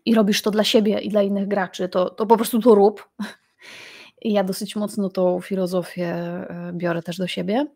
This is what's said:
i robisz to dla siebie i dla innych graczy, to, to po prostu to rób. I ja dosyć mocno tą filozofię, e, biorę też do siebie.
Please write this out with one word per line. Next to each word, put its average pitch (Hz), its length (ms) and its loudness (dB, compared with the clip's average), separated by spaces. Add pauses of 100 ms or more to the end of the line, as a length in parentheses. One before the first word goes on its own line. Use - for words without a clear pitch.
i 226 100 2
robisz 208 260 2
to 214 100 -2
dla 208 120 0
siebie 208 360 2
i - 100 -8
dla 202 120 2
innych 196 260 -2
graczy, 185 420 -4
to, 180 200 0
to - 160 -6
po 226 120 6
prostu 233 220 -2
to 220 160 8
rób. 202 340 2 (1120)
I 214 120 -2
ja 196 100 2
dosyć 196 320 -6
mocno 208 340 -2
tą 180 320 2
filozofię, 180 720 -4
e, 175 580 -8
biorę 170 300 -2
też 175 140 -8
do 180 100 -4
siebie. 202 380 -2 (100)